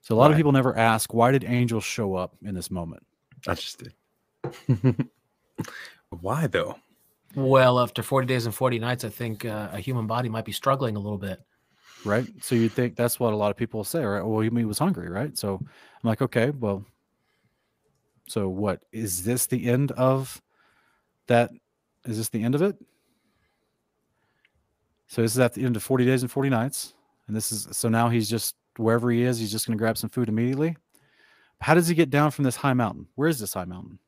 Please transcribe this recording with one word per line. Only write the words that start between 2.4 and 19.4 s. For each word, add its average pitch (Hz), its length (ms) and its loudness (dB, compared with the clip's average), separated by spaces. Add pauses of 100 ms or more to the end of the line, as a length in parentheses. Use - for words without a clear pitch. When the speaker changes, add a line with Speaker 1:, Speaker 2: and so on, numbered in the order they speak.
Speaker 1:
in 98 120 -8
this 90 160 -8
moment?" 85 360 -8 (400)
Speaker 2:
I 90 80 -2
just - 300 -12
did. - 1200 -4 (640)
<laughs> - 400 -20
Why, 107 380 -4
though? 92 320 -4 (560)
Speaker 3:
Well, 131 460 6
after 117 220 -2
forty 131 240 0
days 123 200 0
and 110 80 -4
forty 123 240 0
nights, 120 260 -4
I 107 60 -8
think, 110 340 -8
uh, 107 280 -6
a 104 60 -10
human 117 280 -4
body 117 240 -2
might 110 160 -6
be 104 60 -10
struggling 135 440 0
a 101 40 -4
little 104 180 -6
bit. 95 240 -8 (600)
Speaker 1:
Right? 110 240 0 (160)
So - 120 -2
you'd 113 180 4
think 123 240 -2
that's 120 240 0
what 113 140 2
a - 20 -2
lot 104 140 2
of - 80 -6
people 110 260 -6
say, 165 180 -4
right? 101 200 -2
"Well, 110 180 0
he, 110 80 2
he 117 160 0
was 107 140 -4
hungry," 113 320 -2
right? 117 260 -6
So 98 260 -4
I'm - 460 -8
like, 110 140 0
"Okay, 123 260 0
well, 107 360 -4 (1400)
so 101 220 -4
what? 95 340 -4 (100)
Is 92 320 -6
this 120 220 0